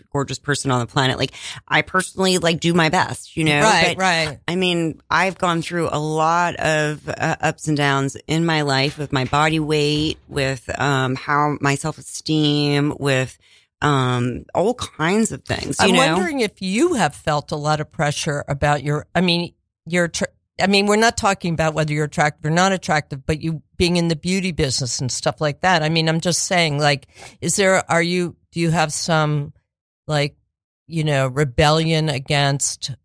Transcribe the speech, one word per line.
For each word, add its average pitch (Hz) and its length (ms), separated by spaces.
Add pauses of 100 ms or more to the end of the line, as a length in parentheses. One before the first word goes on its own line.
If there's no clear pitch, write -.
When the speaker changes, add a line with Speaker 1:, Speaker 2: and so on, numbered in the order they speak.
(140)
Speaker 1:
gorgeous 139 260
person 139 320
on 123 80
the 117 60
planet. 131 320
Like, - 160 (340)
I 156 140
personally, 185 560
like, 170 240
do 170 120
my 165 140
best, - 480
you 160 80
know? 147 180
Speaker 2:
Right, 175 360
Speaker 1:
But, 185 40
Speaker 2:
right. 165 460
Speaker 1:
I 170 80
mean, 170 540
I've 170 280
gone 170 240
through 170 300
a 151 80
lot 160 560
of, 151 540
uh, - 320
ups 156 260
and 156 80
downs 139 400 (120)
in 160 180
my 156 160
life 143 360
with 143 140
my 131 140
body 156 340
weight, 151 600 (100)
with, 135 400 (100)
um, 131 360
how 147 440
my 139 160
self-esteem, 147 1200
with, 131 400 (440)
um, 127 640 (100)
all 202 200
kinds 185 580
of 131 100
things, - 380
you - 80
Speaker 2:
I'm 190 60
Speaker 1:
know? - 200
Speaker 2:
wondering 339 240
if 214 220
you 226 320
have 175 200
felt - 380
a 156 60
lot 151 240
of - 100
pressure 147 560
about 143 360
your, 147 300
I 170 60
mean, 170 340 (320)
your 170 220
tr-, - 160 (380)
I 185 60
mean, 196 180
we're 208 120
not 226 200
talking 196 360
about 160 200
whether 156 180
you're 151 140
attractive 151 400
or 151 80
not 185 180
attractive, 151 540
but 160 160
you 160 220 (120)
being 175 220
in 170 100
the 165 80
beauty 185 360
business 143 500
and 127 100
stuff - 300
like 147 200
that. 180 200
I 156 80
mean, 160 180
I'm 160 140
just 170 240
saying, 165 320
like, 143 300 (340)
is 160 140
there, 190 360
are 170 120
you, 175 320 (160)
do 170 80
you 170 100
have 156 240
some, 151 580 (560)
like, 147 280 (500)
you 160 180
know, 135 240
rebellion 156 800
against 143 840 (140)